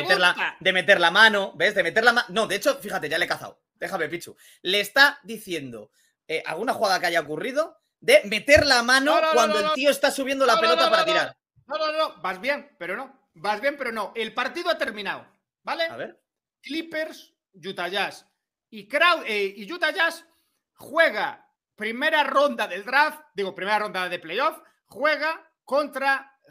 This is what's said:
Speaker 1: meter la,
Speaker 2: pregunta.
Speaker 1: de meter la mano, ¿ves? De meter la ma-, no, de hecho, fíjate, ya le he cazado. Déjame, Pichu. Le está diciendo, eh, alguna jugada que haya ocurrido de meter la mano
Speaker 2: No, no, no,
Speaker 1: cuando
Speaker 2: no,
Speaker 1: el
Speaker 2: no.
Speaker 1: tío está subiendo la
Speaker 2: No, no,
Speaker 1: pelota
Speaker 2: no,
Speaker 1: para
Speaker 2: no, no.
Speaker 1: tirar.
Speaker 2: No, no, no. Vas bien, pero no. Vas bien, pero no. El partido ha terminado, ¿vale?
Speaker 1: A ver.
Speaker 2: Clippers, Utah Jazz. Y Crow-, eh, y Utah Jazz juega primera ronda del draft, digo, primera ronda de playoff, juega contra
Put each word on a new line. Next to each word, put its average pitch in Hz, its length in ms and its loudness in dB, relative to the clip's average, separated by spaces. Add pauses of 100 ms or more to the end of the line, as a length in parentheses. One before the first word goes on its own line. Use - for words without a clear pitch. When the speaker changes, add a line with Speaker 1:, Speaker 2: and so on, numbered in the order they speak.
Speaker 1:
meter - 180 2
la, 180 160 4
Speaker 2:
pregunta. 175 240 -6
Speaker 1:
de 185 140 0
meter 185 280 4
la 170 100 6
mano, 202 440 4
¿ves? 190 200 0
De 196 80 0
meter 170 220 0
la 240 80 6
ma-, 233 180 0
no, 208 180 0
de 185 80 -2
hecho, 277 220 0
fíjate, 185 300 -8
ya 156 100 -4
le 175 80 0
he - 20 -16
cazado. 113 340 -8 (120)
Déjame, 170 340 -6
Pichu. 139 260 -12 (280)
Le 190 180 0
está 269 420 2
diciendo, 147 680 -12 (340)
eh, 156 200 -4
alguna 190 260 -4
jugada 196 260 0
que 175 80 -2
haya 170 140 2
ocurrido 208 580 -6 (220)
de 254 240 6
meter 285 420 4
la 247 160 4
mano 262 320 4
Speaker 2:
No, 330 60 4
no, 320 80 0
no, 320 60 2
Speaker 1:
cuando 311 200 4
Speaker 2:
no, 302 60 2
Speaker 1:
el 302 60 -2
Speaker 2:
no. 311 80 0
Speaker 1:
tío 285 160 2
está 277 200 0
subiendo 269 360 -2
la 233 80 6
Speaker 2:
No, 220 80 2
no, - 0 -
Speaker 1:
pelota 330 240 4
Speaker 2:
no, - 40 2
Speaker 1:
para 330 120 4
Speaker 2:
no, 320 40 0
no. 320 60 0
Speaker 1:
tirar. - 240 -2 (300)
Speaker 2:
No, 294 120 -8
no, 311 140 -2
no. 311 300 -4
Vas 185 180 -6
bien, 262 380 -6
pero 175 180 -8
no. 262 380 -16
Vas 202 260 -4
bien, 285 180 -2
pero 247 140 -6
no. 214 240 -6
El 220 180 -6
partido 262 360 -4
ha 320 80 0
terminado, 202 460 -6 (380)
¿vale? 294 220 -4
Speaker 1:
A 330 120 -8
ver. 143 240 -12 (400)
Speaker 2:
Clippers, 320 760 -10 (200)
Utah 185 340 -8
Jazz. 185 380 -6 (440)
Y 202 180 -18
Crow-, 320 380 2
eh, 202 320 -2
y 208 140 -14
Utah 339 200 -2
Jazz 330 320 -2 (500)
juega 220 720 0 (300)
primera 285 480 0
ronda 269 420 2
del 190 180 -10
draft, 285 360 0 (140)
digo, 190 200 -6
primera 202 240 -2
ronda 185 300 -4
de 175 100 -6
playoff, 247 400 -4 (280)
juega 302 600 -2 (160)
contra 269 760 -2 (120)